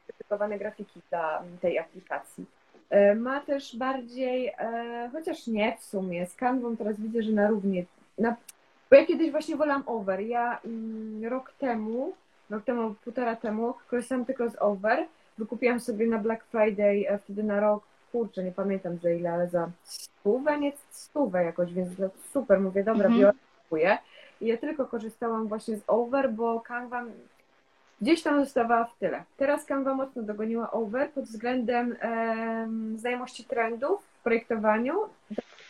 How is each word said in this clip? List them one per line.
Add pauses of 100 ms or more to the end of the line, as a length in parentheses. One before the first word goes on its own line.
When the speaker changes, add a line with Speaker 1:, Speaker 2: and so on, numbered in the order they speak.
Speaker 1:
dedykowane
grafiki
dla (180)
tej
aplikacji. (440)
E,
ma
też
bardziej,
e,
chociaż
nie
w
sumie,
z
Canvą
teraz
widzę,
że
na
równi, (320)
na, (540)
bo
ja
kiedyś
właśnie
wolałam
Over.
Ja,
mm,
rok
temu, (360)
rok
temu,
półtora
temu, (160)
korzystałam
tylko
z
Over. (320)
Wykupiłam
sobie
na
Black
Friday,
e,
wtedy
na
rok, (280)
kurczę,
nie
pamiętam
za
ile,
ale
za (140)
stówę,
nie, (200)
stówę
jakoś,
więc
no (240)
super,
mówię,
dobra,
Speaker 2:
Mhm.
Speaker 1:
biorę, (300)
kupuję. (440)
I
ja
tylko
korzystałam
właśnie
z
Over,
bo
Canva (1000)
gdzieś
tam
zostawała
w
tyle. (140)
Teraz
Canva
mocno
dogoniła
Over
pod
względem,
em,
znajomości
trendów
w
projektowaniu. (760)